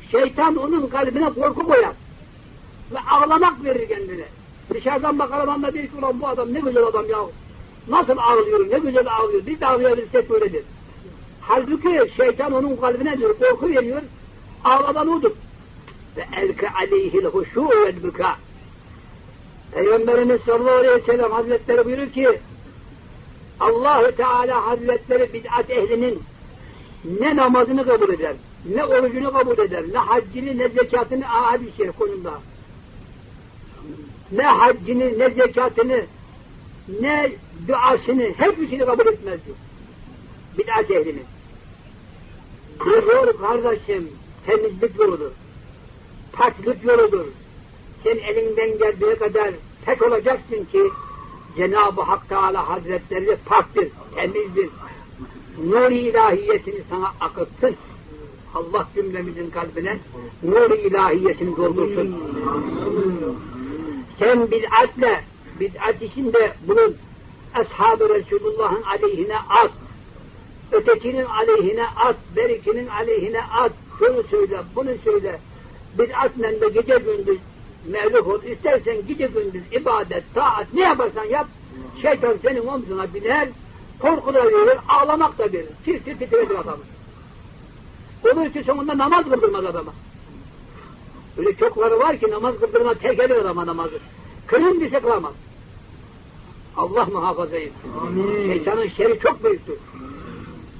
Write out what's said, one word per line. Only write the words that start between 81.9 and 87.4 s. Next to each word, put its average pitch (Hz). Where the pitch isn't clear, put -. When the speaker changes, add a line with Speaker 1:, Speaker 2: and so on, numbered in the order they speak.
Speaker 1:
Şeytan 240
senin 247
omzuna 190
biner, 254
korku 277
da 254
verir, 440
ağlamak 311
da 208
verir. -
Tir 311
tir 277
titretir 240
adamı. 156